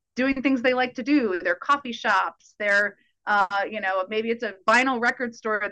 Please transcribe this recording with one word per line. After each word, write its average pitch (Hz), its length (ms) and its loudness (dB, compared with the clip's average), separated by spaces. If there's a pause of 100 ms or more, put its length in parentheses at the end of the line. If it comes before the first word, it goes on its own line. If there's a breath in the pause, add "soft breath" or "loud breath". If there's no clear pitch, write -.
(140)
doing 269 280 -2
things 262 200 2
they 254 120 2
like 254 200 -2
to 254 80 -8
do, 226 380 2
their 175 160 0
coffee 285 360 -2
shops, 190 680 -2
their, 202 360 0 (300 soft breath)
uh, 202 420 2
you 214 120 -8
know, 190 300 -2
maybe 220 180 -2
it's 226 140 -2
a 208 120 -6 (140)
vinyl 247 320 2
record 240 340 -2
store 208 380 -4